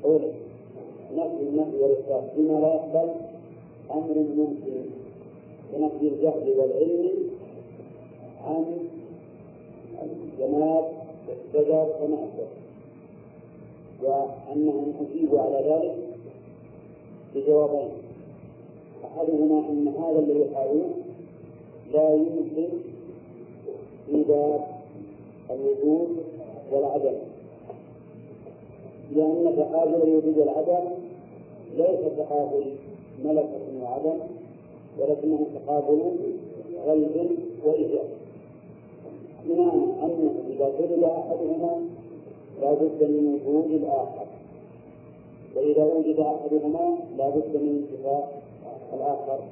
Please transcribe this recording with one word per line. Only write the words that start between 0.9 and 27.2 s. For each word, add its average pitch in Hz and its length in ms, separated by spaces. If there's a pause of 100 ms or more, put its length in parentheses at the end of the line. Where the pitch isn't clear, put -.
نفي 160 260
النفي 143 400
والإثبات 135 420 (100)
فيما 156 260
لا 160 140
يقبل 165 360 (800)
أمر 156 240 (220)
ممكن، 143 480 (880)
كنفي 151 360
الجهل 135 500
والعلم 165 540 (1300)
عن 160 180 (1400)
الجماد 156 840 (440)
والشجر 151 580 (160)
وما 151 140
أشبه، 135 320 (1500)
وأنهم 143 1000
أجيبوا 147 400
على 135 300
ذلك 165 260 (1400)
بجوابين: 143 540 (1160)
أحدهما 156 540 (100)
أن 147 200
هذا 156 300
الذي 147 240
قالوه 139 480 (1040)
لا 156 220
يمكن 160 540 (1400)
إيجاد 147 520 (880)
الوجود 143 680 (560)
والعدم، 139 420 (2000)